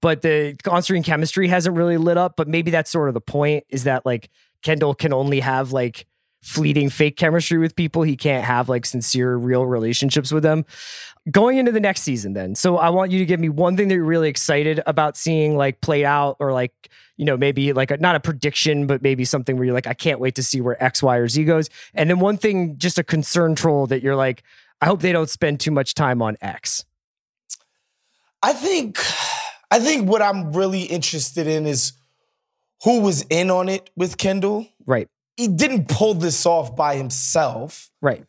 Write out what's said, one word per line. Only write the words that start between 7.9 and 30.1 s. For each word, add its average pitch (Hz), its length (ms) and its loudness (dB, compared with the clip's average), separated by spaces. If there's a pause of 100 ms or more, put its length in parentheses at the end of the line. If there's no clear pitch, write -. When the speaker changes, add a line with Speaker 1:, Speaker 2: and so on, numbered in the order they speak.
Speaker 1:
He 151 140 0
can't 131 280 -2
have, 123 240 0
like, 123 180 -2
sincere, 123 500 -2
real 123 300 0
relationships 127 680 0
with 151 120 0
them. 156 200 2 (680)
Going 226 280 4
into 247 140 4
the 220 80 0
next 196 220 0
season 107 320 -4
then, 95 220 -6
so 175 220 2
I 170 120 4
want 185 220 0
you 185 80 2
to 185 60 2
give 170 140 0
me 165 80 0
one 175 280 2
thing 202 120 2
that 190 80 2
you're 170 80 0
really 160 240 2
excited 151 580 0
about 151 300 0
seeing, 156 400 0
like, 139 240 0
play 147 240 0
out, 143 340 2
or, 139 140 -2
like, 127 200 -2 (440)
you - 80 -6
know, 143 120 2
maybe, 139 360 0
like, 131 180 0
a, 143 60 0
not 170 180 2
a 151 60 0
prediction, 147 680 -2
but 135 160 0
maybe 131 220 0
something 131 320 -2
where 127 80 -2
you're 127 100 0
like, 127 140 -2
"I 123 60 -4
can't 147 260 -2
wait 127 160 -2
to 131 60 -6
see 127 180 -2
where 120 220 -4
X, - 200 0
Y, 127 140 4
or 120 120 2
Z 143 160 0
goes." 160 240 2 (260)
And 160 160 2
then 180 100 2
one 202 180 2
thing, 180 400 0
just 170 200 -2
a 175 60 -2
concern 160 520 0
troll 147 320 2
that 131 140 -2
you're 139 140 0
like, 131 260 0 (380)
"I 143 60 2
hope 175 160 2
they 180 100 2
don't 160 180 0
spend 147 300 0
too 156 120 -2
much 139 220 0
time 127 280 0
on 110 180 -2
X." - 440 -8 (1600)
Speaker 2:
I 226 100 2
think, 269 460 -2 (720)
I 220 80 6
think 247 300 0
what 214 140 2